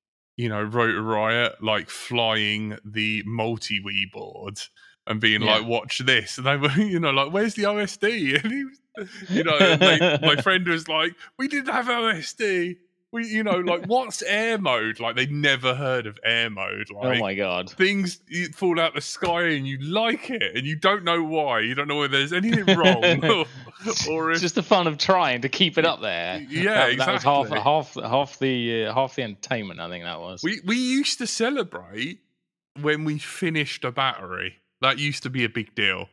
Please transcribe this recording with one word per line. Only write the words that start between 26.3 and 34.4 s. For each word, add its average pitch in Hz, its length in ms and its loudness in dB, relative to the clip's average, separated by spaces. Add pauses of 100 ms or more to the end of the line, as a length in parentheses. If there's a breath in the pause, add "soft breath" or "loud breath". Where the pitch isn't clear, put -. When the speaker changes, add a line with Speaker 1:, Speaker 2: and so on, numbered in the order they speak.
Speaker 1:
Y-, - 120 -10
yeah, 175 380 2
Speaker 2:
That, 127 120 2
that 135 160 2
was - 80 -4
half, 139 240 2
Speaker 1:
exactly. 107 160 -2
Speaker 2:
half, 147 320 2
half 131 440 -2
the, 117 460 0
uh, 107 80 -4
half 131 220 -2
the 131 80 -4
entertainment, 107 580 -8
I 85 80 -8
think 87 160 -10
that 82 160 -10
was. 90 200 -12
Speaker 1:
We, 190 220 -6
we 208 140 -2
used 254 400 -2
to 240 100 -6
celebrate 175 920 -4 (600)
when 151 240 0
we 151 160 0
finished 160 640 -4
a 127 80 -4
battery. 92 640 -4 (260)